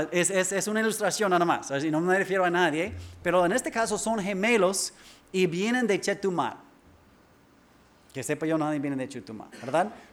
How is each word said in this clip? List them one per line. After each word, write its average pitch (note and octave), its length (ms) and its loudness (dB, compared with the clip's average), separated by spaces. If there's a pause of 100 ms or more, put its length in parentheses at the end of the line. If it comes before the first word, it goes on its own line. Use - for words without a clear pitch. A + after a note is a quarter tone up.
(120)
es, F3 200 2
es, F#3 200 0
es G3 160 -2
una G#3+ 140 0
ilustración G#3 480 0
nada E3+ 160 4
más, C#3 260 0
así, C#3 180 -2
no D#3 120 0
me F#3 160 2
refiero F#3+ 260 0
a F3+ 60 4
nadie, F3 440 0 (300)
pero F3 220 4
en F3 80 2
este B3+ 180 -2
caso A3 260 -2
son A3 220 -2
gemelos G3 720 2 (400)
y F#3 140 2
vienen A3 420 0
de F#3 140 2
Chetumal. D#3 560 -2 (1500)
Que C3 120 -8
sepa D3+ 220 -4
yo, D#3+ 120 2
nadie D3+ 220 -2
viene C#3 160 -4
de C3 140 -6
Chetumal, A2+ 400 -14 (120)
¿verdad? D#3 300 0 (200)